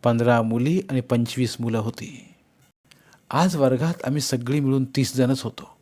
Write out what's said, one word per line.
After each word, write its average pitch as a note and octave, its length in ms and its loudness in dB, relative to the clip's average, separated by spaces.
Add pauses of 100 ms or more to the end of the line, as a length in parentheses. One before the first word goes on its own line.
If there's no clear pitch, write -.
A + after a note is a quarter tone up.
पंधरा A#2 380 4
मुली B2 380 0 (100)
आणि C3 100 0
पंचवीस A#2+ 600 -2
मुलं A2+ 180 -2
होती. - 560 -10 (960)
आज E3+ 260 2
वर्गात C#3 380 2 (100)
आम्ही C#3+ 160 -2
सगळी C3 400 -2
मिळून C3+ 240 2
तीस C3 300 -2
जणच C3 280 2
होतो. - 400 -12